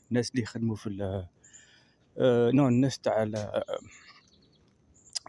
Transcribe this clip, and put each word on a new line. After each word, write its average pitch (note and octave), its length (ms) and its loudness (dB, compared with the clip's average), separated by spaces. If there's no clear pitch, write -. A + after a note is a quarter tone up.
الناس A#2 200 0
اللي B2 120 -2
يخدموا A2+ 340 -4
في - 100 -8
ال-، G2 420 -6
آه، A#2+ 320 4
نو، C3+ 180 6
الناس B2+ 300 2
تاع G#2+ 240 0
ال-، G#2+ 140 -4
آه، G#2 420 -6